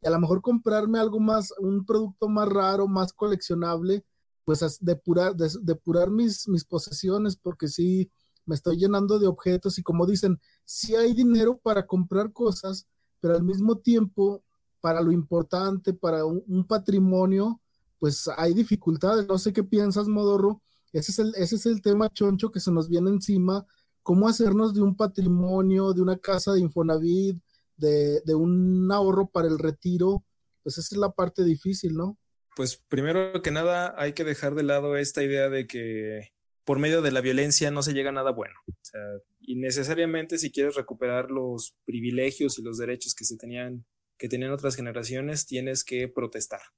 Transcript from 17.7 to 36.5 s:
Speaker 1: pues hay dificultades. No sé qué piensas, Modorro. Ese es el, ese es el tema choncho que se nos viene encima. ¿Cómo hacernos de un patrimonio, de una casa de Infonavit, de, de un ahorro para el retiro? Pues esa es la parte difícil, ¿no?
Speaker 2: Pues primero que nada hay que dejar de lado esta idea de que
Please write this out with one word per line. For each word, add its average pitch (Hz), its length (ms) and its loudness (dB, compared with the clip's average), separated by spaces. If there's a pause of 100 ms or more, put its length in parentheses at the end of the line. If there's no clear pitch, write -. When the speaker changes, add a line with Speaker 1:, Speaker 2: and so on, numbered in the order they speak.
Speaker 1:
pues 147 380 -2
hay 170 180 2
dificultades. 202 720 2
No 190 120 0
sé 196 140 -2
qué 208 120 0
piensas, 208 440 0
Modorro. 208 540 2 (300)
Ese 151 180 -4
es 185 80 -4
el, 220 180 0
ese 190 200 -2
es 202 100 -2
el 226 160 0
tema 208 280 2
choncho 202 400 0
que 196 100 -6
se 185 100 -2
nos 165 180 2
viene 175 220 2
encima. 196 560 0 (360)
¿Cómo 190 260 4
hacernos 220 440 2
de 208 80 0
un 196 160 2
patrimonio, 190 960 2
de 180 80 0
una 185 160 2
casa 190 380 -2
de 190 60 4
Infonavit, 170 760 0 (380)
de, 147 440 2
de 160 140 0
un 185 560 2
ahorro 196 380 2
para 165 200 0
el 160 100 0
retiro? 180 680 0 (380)
Pues 147 160 -8
esa 165 160 -10
es 202 40 -4
la 196 120 0
parte 185 340 -2
difícil, 175 500 0
¿no? 180 220 -6 (400)
Speaker 2:
Pues 127 320 -2
primero 180 540 -2
que 165 80 -2
nada 175 480 0
hay 147 160 -4
que 165 100 -2
dejar 147 300 -4
de 151 80 -2
lado 143 340 0
esta 143 260 -2
idea 139 280 0
de 135 160 -4
que 110 640 -10 (340)